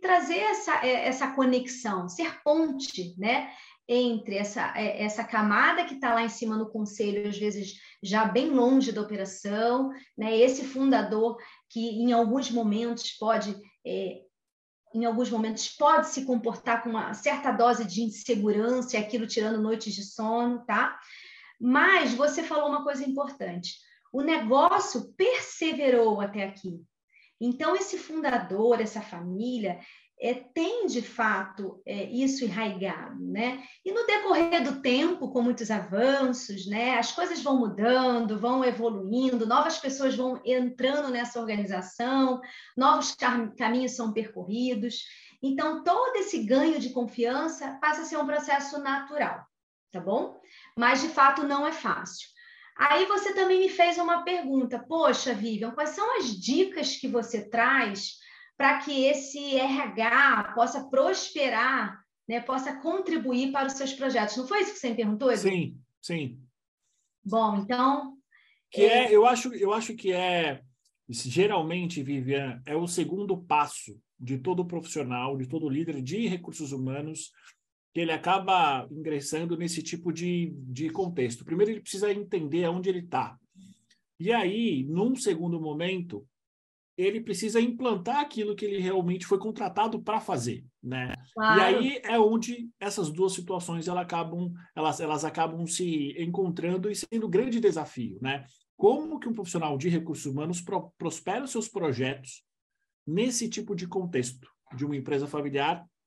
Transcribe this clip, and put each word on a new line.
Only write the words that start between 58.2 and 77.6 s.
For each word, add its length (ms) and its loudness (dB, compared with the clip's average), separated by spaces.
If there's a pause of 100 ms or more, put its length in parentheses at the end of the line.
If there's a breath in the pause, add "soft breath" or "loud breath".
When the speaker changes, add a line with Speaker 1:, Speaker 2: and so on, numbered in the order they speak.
Speaker 1:
pra 200 4
que 280 0
esse 500 0
R 260 0
H 720 2
possa 360 0
prosperar, 1120 0 (280)
né, 120 -2
possa 380 -4
contribuir 720 0
para 160 0
os 60 -4
seus 200 -4
projetos?" 440 0
Não 100 -4
foi 140 2
isso 120 0
que 60 -14
você 100 -4
me 60 -2
perguntou, 360 2
Edu? 100 0
Speaker 2:
Sim, 360 0 (240)
sim. 380 -6 (840)
Speaker 1:
Bom, 340 0
então, 600 0 (540 soft breath)
Speaker 2:
Que 120 6
é, 220 8
Speaker 1:
é 100 6
Speaker 2:
eu 100 10
acho, 280 4
eu 200 2
acho 220 -2
que 180 -2
é, 480 0 (480)
geralmente, 920 0
Vivian, 640 -4
é 100 -4
o 120 -2
segundo 500 -2
passo 640 -2 (180)
de 200 -6
todo 280 -2
profissional, 720 -6
de 80 -6
todo 240 -4
líder 320 -4
de 260 -4
recursos 440 -6
humanos, 600 -8 (640 soft breath)